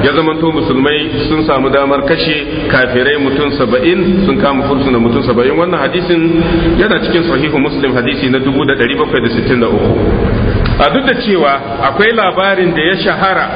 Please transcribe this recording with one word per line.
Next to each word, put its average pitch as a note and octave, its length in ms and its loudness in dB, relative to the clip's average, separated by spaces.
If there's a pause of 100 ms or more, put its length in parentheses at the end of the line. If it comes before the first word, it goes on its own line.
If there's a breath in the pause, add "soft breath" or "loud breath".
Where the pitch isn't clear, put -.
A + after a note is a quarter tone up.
ya C#3+ 80 0
zamanto D#3 400 0
musulmai C#3+ 720 -2
sun D#3 160 0
samu C3+ 320 0
damar C#3 320 0
kashe D#3 640 -2
kafirai C3 480 2
mutum C#3 400 0
saba'in, E3 720 2
sun - 80 0
kama C#3 320 0
fursuna C3 320 2
mutum B2 240 0
saba'in. C3 320 2
Wannan F3 240 0
hadisin E3 560 0 (400)
yana F3+ 240 0
cikin E3 240 0
Sahihu D3+ 320 -2
Muslim, C3+ 400 0
hadisi C3 320 -2
na C3 80 2
dubu C3+ 260 0
da D#3 140 0
ɗari A#2+ 160 0
bakwai C#3 320 0
da - 80 0
sittin B2 240 0
da A#2 80 2
uku. - 240 0 (880)
A C#3+ 160 4
duk C4+ 80 0
da C4 160 0
cewa E3 640 0
akwai G#3 320 2
labarin F#3 560 0
da D#3 160 -2
ya F#3+ 160 2
shahara F3+ 540 0